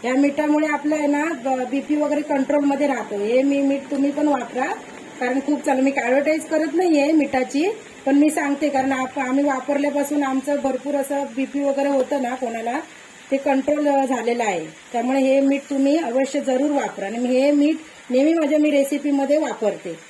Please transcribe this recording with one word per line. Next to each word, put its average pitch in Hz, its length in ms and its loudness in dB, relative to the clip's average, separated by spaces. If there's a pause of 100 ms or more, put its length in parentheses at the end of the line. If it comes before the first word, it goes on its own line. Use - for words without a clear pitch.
या 247 120 0
मिठामुळे 294 520 2
आपलं 294 280 -2
आहे 294 120 0
ना, 294 180 2
ब-, 262 440 -4
बीपी 277 260 -2
वगैरे 294 260 0
कंट्रोलमध्ये 285 680 0
राहतो. 226 280 -4
हे 226 280 2
मी 277 180 2
मीठ 277 300 0
तुम्ही 277 200 0
पण 302 160 0
वापरा, 262 460 -2 (460)
कारण 254 200 0
खूप 294 260 -2
चांगलं, 269 180 2
मी 277 80 4
ॲडव्हर्टाईज 277 580 0
करत 311 240 0
नाही 330 280 4
आहे 294 100 2
मिठाची, 277 600 2 (340)
पण 277 100 2
मी 294 140 6
सांगते, 294 400 0
कारण 269 220 0
आप-, 254 280 -4
आम्ही 262 240 0
वापरल्यापासून 285 800 0
आमचं 269 380 -2
भरपूर 269 340 -2
असं 277 280 -2 (120)
बीपी 269 280 -4
वगैरे 277 260 0
होतं 269 320 0
ना 247 140 -4
कोणाला, 233 440 -6 (520)
ते 269 60 0
कंट्रोल, 285 500 0
अ, 277 180 4
झालेलं 240 380 -2
आहे. 180 220 -2
त्यामुळे 240 540 -4
हे 269 220 4
मीठ 277 280 2
तुम्ही 277 280 2
अवश्य 269 440 -2
जरूर 262 300 0
वापरा 214 340 -2
आणि 220 120 -6
मी 247 100 -2
हे 254 240 4
मीठ 294 240 4 (340)
नेहमी 269 240 4
माझ्या 302 260 2
मी 302 120 2
रेसिपीमध्ये 277 680 2
वापरते. 208 640 -4 (100)